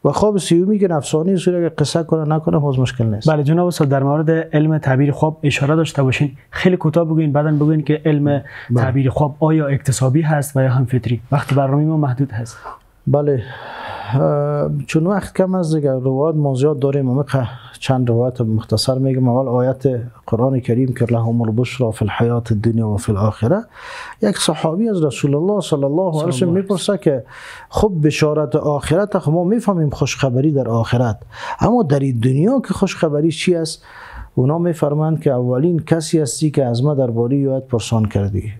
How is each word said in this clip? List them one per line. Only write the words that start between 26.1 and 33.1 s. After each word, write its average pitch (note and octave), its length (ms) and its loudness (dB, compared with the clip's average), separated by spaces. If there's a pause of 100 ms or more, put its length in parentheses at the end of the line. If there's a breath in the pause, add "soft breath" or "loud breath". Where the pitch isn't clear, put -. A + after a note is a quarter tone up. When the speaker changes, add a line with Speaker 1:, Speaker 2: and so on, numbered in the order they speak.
Speaker 1:
علیه D#3 180 -2
و - 20 0
سلم - 20 -2
Speaker 2:
صلی C3 140 0
الله - 0 -
علیه - 0 -
و E3+ 40 0
Speaker 1:
میپرسه F#3+ 480 0
که C#3 260 0 (440 loud breath)
«خب G#3+ 240 2 (100)
بشارت D3+ 540 2
آخرت، D#3 640 0
خب D3+ 140 0
ما F3 120 2
میفهمیم F#3 460 2
خوشخبری C3+ 640 0
در C3 160 0
آخرت، A#2 500 0 (420 loud breath)
اما A#3 220 4
در D3 160 2
این C3+ 220 0
دنیا D3 400 2
که - 140 -6
خوشخبری D#3+ 580 0